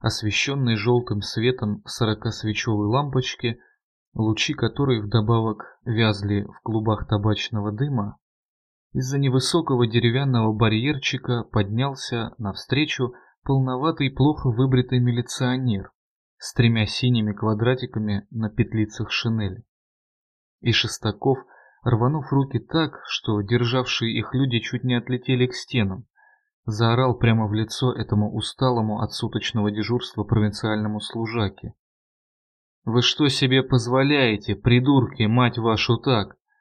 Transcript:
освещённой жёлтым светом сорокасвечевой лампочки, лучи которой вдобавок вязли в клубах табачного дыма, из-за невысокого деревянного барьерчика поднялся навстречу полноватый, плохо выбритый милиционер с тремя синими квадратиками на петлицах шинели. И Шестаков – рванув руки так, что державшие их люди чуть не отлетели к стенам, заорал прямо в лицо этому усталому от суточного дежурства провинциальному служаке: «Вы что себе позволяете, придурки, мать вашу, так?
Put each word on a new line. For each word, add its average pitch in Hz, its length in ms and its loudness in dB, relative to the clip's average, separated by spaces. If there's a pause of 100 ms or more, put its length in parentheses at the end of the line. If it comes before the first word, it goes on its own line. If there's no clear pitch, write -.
освещённой 117 760 -2
жёлтым 117 480 0
светом 113 640 -2
сорокасвечевой 107 1000 -2
лампочки, 127 720 -2 (520)
лучи 110 420 0
которой 120 480 0
вдобавок 110 840 0
вязли 104 580 0
в - 220 -14
клубах 110 420 -2
табачного 104 640 0
дыма, 110 460 -4 (760)
из-за 131 280 -2
невысокого 131 640 2
деревянного 117 680 2
барьерчика 117 920 0
поднялся 117 920 -2
навстречу 123 760 -2 (300)
полноватый, 135 680 0
плохо 139 400 2
выбритый 127 480 2
милиционер 123 960 -2 (460)
с - 160 -14
тремя 113 320 4
синими 113 460 0
квадратиками 110 1000 -2
на 110 180 -4
петлицах 107 640 -2
шинели. 110 500 -4 (1000)
И 120 100 0
Шестаков – - 680 -2 (460)
рванув 127 480 0
руки 139 280 0
так, 160 460 -4
что - 360 -4
державшие 117 720 0
их 107 160 -4
люди 127 280 0
чуть 123 240 -6
не 127 100 0
отлетели 123 540 0
к 123 60 -10
стенам, 101 520 -2 (580)
заорал 117 540 2
прямо 113 300 2
в 104 40 -2
лицо 110 400 0
этому 104 400 0
усталому 110 680 -2
от 107 120 -4
суточного 104 600 -2
дежурства 107 500 -4
провинциальному 107 800 -2
служаке: 113 760 -6 (1120)
«Вы 120 180 2
что 147 260 2
себе 131 360 2
позволяете, 127 880 2
придурки, 123 720 4
мать 120 340 2
вашу, 113 400 2
так? 110 380 0 (240)